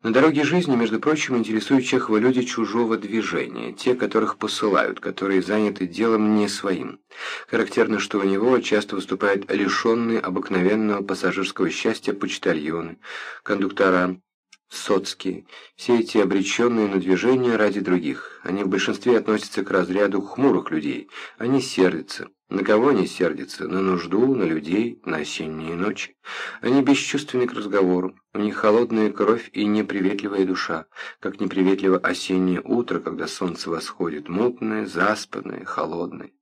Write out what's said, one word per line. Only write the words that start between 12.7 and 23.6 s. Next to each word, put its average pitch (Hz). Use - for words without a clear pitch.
кондуктора, 95
соцкие, -
все 120
эти 113
обреченные 104
на 98
движение 113
ради 104
других. 90
Они 98
в 95
большинстве 104
относятся 104
к -
разряду 95
хмурых 107
людей. 71
Они 127
сердятся. 92
На 95
кого 113
они 95
сердятся? 78